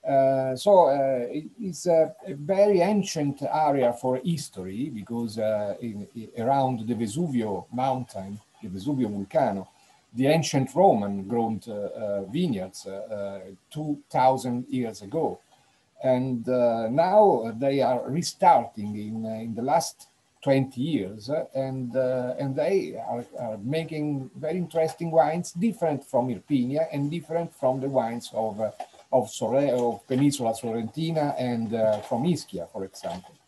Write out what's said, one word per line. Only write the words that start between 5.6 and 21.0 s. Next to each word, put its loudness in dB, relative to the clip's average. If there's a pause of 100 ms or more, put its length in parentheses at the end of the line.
in, -10
in, -14 (140)
around 0
the -2
Vesuvio -2
mountain, -4 (240)
the -14
Vesuvio -2
volcano, -2 (460)
the 2
ancient 2
Roman 4
grown, -2
uh, -10
uh, -4
vineyards, -4
uh, -10
uh, -8 (300)
two -6 (120)
thousand 2
years -4
ago. -4 (640)
And, 0
uh, 2
now 4
they 0
are 0
restarting 2
in, -6
uh, -6
in -6
the -6
last -2 (340)
twenty 0
years, -4